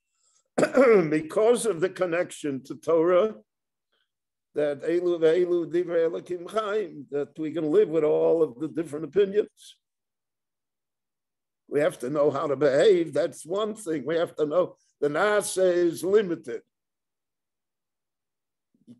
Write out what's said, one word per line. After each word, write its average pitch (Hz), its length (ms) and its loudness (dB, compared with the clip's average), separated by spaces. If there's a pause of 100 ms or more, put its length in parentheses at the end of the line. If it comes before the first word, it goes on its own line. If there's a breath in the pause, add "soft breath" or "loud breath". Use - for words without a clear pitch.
(240)
<clears throat> - 320 -14
because 214 1120 4
of 175 140 -2
the 180 100 0
connection 165 760 -4
to 147 100 -10
Torah, 175 600 2 (1200)
that 147 260 -2
Eilu 175 380 0
ve'Eilu 170 520 2
divrei 170 380 0
Elokim 180 400 -10
Chaim, 196 640 -6
that 143 260 -6
we 156 140 -6
can 156 180 -4
live 190 200 4
with 156 120 0
all 160 400 2
of 123 160 -4
the 151 80 -8
different 156 380 -8
opinions. 196 720 -2 (1900)
We 135 120 0
have 165 200 0
to - 100 -6
know 147 200 2
how 139 160 -4
to 139 100 -2
behave. 156 560 2
That's 147 340 -4
one 208 280 -4
thing. 160 320 -6
We 165 100 -2
have 170 200 -4
to 151 100 -2
know 160 300 -2 (240 soft breath)
the 143 80 0
Naaseh 185 640 0
is 170 320 0
limited. 175 580 0 (2250)
You - 140 -20